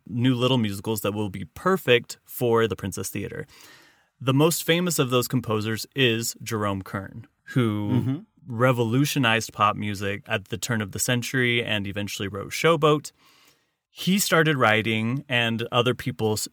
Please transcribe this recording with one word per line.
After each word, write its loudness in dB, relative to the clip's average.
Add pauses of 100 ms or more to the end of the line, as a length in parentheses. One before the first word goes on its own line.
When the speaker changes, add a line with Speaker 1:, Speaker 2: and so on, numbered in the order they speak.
Speaker 1:
new 2
little 2
musicals -2
that 0
will -4
be -8
perfect 0
for 2
the -6
Princess -8
Theater." -8 (760)
The 2
most 2
famous 2
of 0
those 2
composers -2 (100)
is 2
Jerome -4
Kern, -12 (280)
who 0
Speaker 2:
Mm-hmm. 0 (500)
Speaker 1:
revolutionized 2
pop 2
music -6
at -4
the -6
turn -2
of -6
the -8
century 0
and -2
eventually -6
wrote -8
Showboat. 2 (800)
He 0
started 2
writing, 2
and 0
other 2
people -2
s-, -4